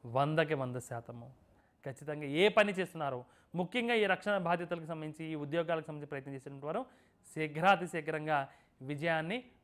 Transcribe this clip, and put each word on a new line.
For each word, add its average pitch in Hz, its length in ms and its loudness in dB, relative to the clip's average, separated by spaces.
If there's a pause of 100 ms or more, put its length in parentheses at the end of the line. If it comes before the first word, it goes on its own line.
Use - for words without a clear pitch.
వందకి 151 480 2
వంద 127 220 -4
శాతము 120 540 -10 (560)
ఖచ్చితంగా 147 380 -8
ఏ 156 240 6
పని 208 240 6
చేస్తున్నారో, 156 520 -2 (300)
ముఖ్యంగా 233 400 0
ఈ 220 100 6
రక్షణ 196 340 2
బాధ్యతలకు 170 480 0
సంబంధించి, 156 460 -8
ఈ - 20 -4
ఉద్యోగాలకు 160 520 -2
సంబంధించి 147 220 -10
ప్రయత్నం 139 260 -8
చేసినటువంటి 139 320 -10
వారు 202 200 -4 (480)
శీఘ్రాతి 160 520 4
శీఘ్రంగా 151 640 -2 (340)
విజయాన్ని 160 600 -2 (200)